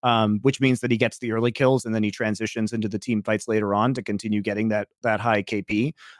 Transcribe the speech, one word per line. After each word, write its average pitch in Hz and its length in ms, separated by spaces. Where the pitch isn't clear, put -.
um, 110 380
which 135 200
means 127 180
that 120 100
he 117 80
gets 113 220
the 117 140
early 117 180
kills 131 340
and 110 80
then 110 80
he 104 100
transitions 107 600
into 110 160
the 101 100
team 107 240
fights 107 280
later 104 260
on 117 180
to 123 80
continue 104 400
getting 107 280
that, 107 180
that 110 160
high 110 220
K 101 200
P. 113 320